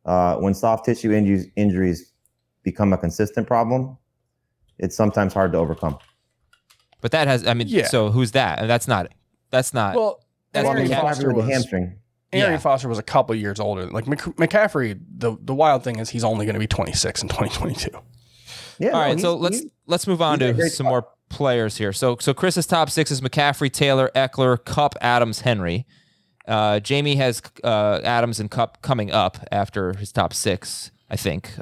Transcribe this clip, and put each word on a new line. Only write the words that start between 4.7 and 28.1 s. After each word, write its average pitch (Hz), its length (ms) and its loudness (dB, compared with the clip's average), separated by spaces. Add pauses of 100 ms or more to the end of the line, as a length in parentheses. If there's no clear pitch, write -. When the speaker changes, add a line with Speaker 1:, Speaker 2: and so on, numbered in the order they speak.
Speaker 1:
it's 92 160 -4
sometimes 104 380 2
hard 95 200 2
to 85 40 0
overcome. 80 400 -2 (1040)
Speaker 2:
But 117 100 -4
that 151 160 4
has, 127 200 2
I 117 60 2
mean, 117 140 -2
Speaker 3:
Yeah. 185 200 2
Speaker 2:
so 107 220 2
who's 117 220 2
that? 110 280 2
And 110 100 -2
that's 120 180 2
not, 98 240 -2 (400)
that's 131 220 0
not, 196 220 0
Speaker 3:
Well, 220 240 0 (320)
Speaker 2:
that's 139 140 0
Speaker 1:
Well, 135 120 2
I 135 40 0
mean, 131 100 0
Speaker 3:
Arian 135 60 0
Speaker 1:
McCaffrey 135 40 0
Speaker 3:
Foster 143 260 0
Speaker 1:
with 120 80 2
the 113 80 4
Speaker 3:
was, 127 80 0
Speaker 1:
hamstring. 95 480 -2 (340)
Speaker 3:
Arian 196 180 2
Speaker 2:
Yeah. 156 60 0
Speaker 3:
Foster 135 320 0
was 113 100 -2
a 107 40 -8
couple 123 320 2
years 101 240 -4
older. 101 280 -2
Like, 95 200 -6
Mc-, 147 280 -4
McCaffrey, 165 640 0 (180)
the, 117 220 -4
the - 140 -8
wild 143 300 2
thing 117 160 -6
is 110 100 -8
he's 117 140 -4
only 110 220 -2
gonna 104 140 -2
be 107 80 -2
twenty-six - 540 -2
in 101 80 -6
twenty 107 240 -2
twenty-two. - 380 -6 (880)
Speaker 1:
Yeah, 202 100 0
Speaker 2:
All - 40 2
Speaker 1:
no, 165 60 2
Speaker 2:
right, 151 140 2
Speaker 1:
he's, 165 80 0
Speaker 2:
so 175 140 2
let's, 180 240 -2
Speaker 1:
he's, 311 120 -12 (140)
Speaker 2:
let's 170 220 -2
move 175 140 0
on 151 180 2
Speaker 1:
he's 127 100 2
in - 0 -
a 117 40 2
Speaker 2:
to 117 60 0
Speaker 1:
great 165 120 2
Speaker 2:
some 139 140 -6
Speaker 1:
spot. 131 60 2
Speaker 2:
more 123 160 0 (220)
players 120 480 0
here. 101 160 -2
So, 123 260 0
so 139 140 0
Chris's 175 340 0
top 160 220 2
six 156 220 0
is 131 100 -2
McCaffrey, 143 500 0
Taylor, 135 440 2
Eckler, 127 480 2
Kupp, - 380 0
Adams, 120 400 2
Henry. 98 440 0 (640)
Uh, 107 320 2
Jamie 143 360 0
has, 127 260 0 (220)
uh, 104 400 2
Adams 117 360 0